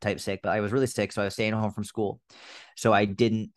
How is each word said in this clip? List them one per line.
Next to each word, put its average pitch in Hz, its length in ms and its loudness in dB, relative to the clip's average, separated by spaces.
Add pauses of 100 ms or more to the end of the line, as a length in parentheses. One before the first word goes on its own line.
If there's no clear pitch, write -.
type 101 180 -2
sick, 95 240 -4
but 101 80 -2
I 107 100 0
was 104 120 -2
really 131 140 2
sick. 104 260 -2
So 104 80 -2
I 101 40 0
was 98 100 -4
staying 110 180 0
home 110 200 0
from 104 120 -6
school. - 360 -4 (560)
So 113 160 4
I 104 120 6
didn't, 110 520 0